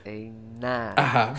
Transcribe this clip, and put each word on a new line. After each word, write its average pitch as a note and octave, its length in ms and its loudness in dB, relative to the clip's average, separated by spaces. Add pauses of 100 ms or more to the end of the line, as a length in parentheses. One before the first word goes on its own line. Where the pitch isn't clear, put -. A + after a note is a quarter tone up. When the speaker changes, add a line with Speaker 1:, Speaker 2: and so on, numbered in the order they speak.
Speaker 1:
en A2 540 -12
nada. A#2+ 360 -2
Speaker 2:
Ajá, B2+ 440 4